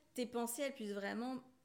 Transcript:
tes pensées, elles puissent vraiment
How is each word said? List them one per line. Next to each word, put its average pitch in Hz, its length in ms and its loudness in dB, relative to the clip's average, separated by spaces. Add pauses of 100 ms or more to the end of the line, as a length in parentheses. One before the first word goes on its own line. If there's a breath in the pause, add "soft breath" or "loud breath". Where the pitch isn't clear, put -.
(140 loud breath)
tes 247 120 2
pensées, 233 360 0
elles 269 120 2
puissent 214 180 -2
vraiment 214 500 0 (220)